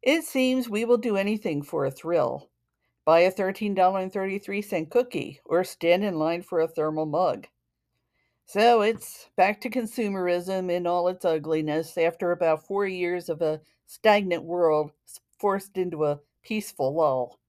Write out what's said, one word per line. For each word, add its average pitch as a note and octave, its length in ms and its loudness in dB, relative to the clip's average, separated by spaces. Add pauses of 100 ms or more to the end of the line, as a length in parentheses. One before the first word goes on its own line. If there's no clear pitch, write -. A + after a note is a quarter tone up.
It D4 220 2
seems C4 440 0
we A3 180 -2
will A#3+ 120 4
do A3 180 -2
anything G3 460 -2
for C#3+ 240 -4
a C3+ 60 -2
thrill. C#3 580 -2 (560)
Buy E3 140 6
a E3+ 120 6
thirteen G3 440 -4
dollar F#3+ 240 4
and F#3 120 -6
thirty-three G3 520 -6
cent D#3+ 260 -6
cookie A#3+ 560 -2
or F3 180 0
stand F3+ 400 0
in F#3+ 140 -2
line E3 240 -2
for E3+ 200 -2
a D#3+ 60 0
thermal D#3 380 -4
mug. D#3 400 -2 (1000)
So A3+ 340 4
it's - 560 -4
back G3+ 240 2
to B3+ 80 -6
consumerism F#3+ 1000 -2
in F3 160 -2
all F3 220 2
its F3+ 140 -6
ugliness D#3 760 -2
after E3+ 320 0
about E3 340 0
four G3 220 -2
years F3+ 420 -4
of D#3+ 140 -4
a D#3 180 -2 (240)
stagnant G3+ 580 2
world D#3+ 480 2 (160)
s-, - 120 -20 (200)
forced G3 380 -2
into E3 280 -2
a D3 140 0 (220)
peaceful D#3 540 -4
lull. C3 540 0